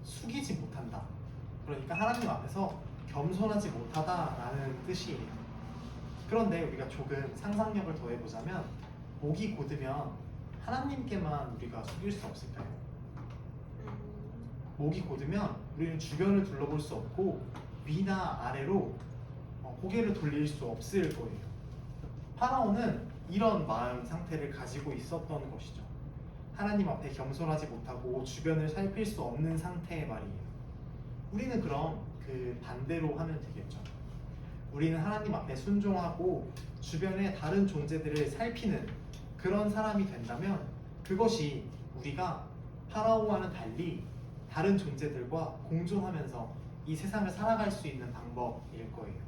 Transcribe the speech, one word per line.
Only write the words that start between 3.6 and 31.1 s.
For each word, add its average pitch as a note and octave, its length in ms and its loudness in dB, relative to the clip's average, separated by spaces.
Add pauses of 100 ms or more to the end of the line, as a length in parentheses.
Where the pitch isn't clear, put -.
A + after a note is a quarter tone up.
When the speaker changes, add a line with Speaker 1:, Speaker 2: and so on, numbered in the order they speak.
Speaker 1:
못하다라는 D3 1160 0
뜻이에요. D#3 600 -4 (840)
그런데 F#3+ 340 6
우리가 C#3 260 -2
조금 C3+ 460 -2
상상력을 G#3 600 2
더해보자면 A#2+ 680 -4 (560)
목이 F#3 340 2
곧으면 C#3+ 560 -2 (520)
하나님께만 G#3 920 0
우리가 A2+ 280 -6
숙일 F#3+ 280 -2
수 G3+ 160 -4
없을까요? - 400 -6 (1160)
Speaker 2:
음. - 920 -8
Speaker 1:
목이 D#3+ 240 2
곧으면 D#3+ 540 0 (200)
우리는 D#3+ 220 0
주변을 F#3+ 460 6
둘러볼 D3 360 0
수 - 160 -4
없고 - 500 0 (400)
위나 F#3 580 2
아래로, C#3 520 2 (680)
어, - 180 -6
고개를 G3 320 4
돌릴 D3+ 340 2
수 C#3 180 -2
없을 D#3 440 2
거예요. A2 360 -4 (920)
파라오는 A3+ 680 4 (220)
이런 G3 360 6
마음 B2 380 0
상태를 D#3 480 -2
가지고 C3+ 420 -4
있었던 C#3 580 -4
것이죠. - 320 -8 (720)
하나님 G3+ 320 4
앞에 - 220 0
겸손하지 D3 580 0
못하고 B2 560 -2
주변을 D#3 460 2
살필 G3 360 2
수 F3 160 -2
없는 D#3 360 2
상태의 E3 500 -2
말이에요. G2+ 380 -4 (880)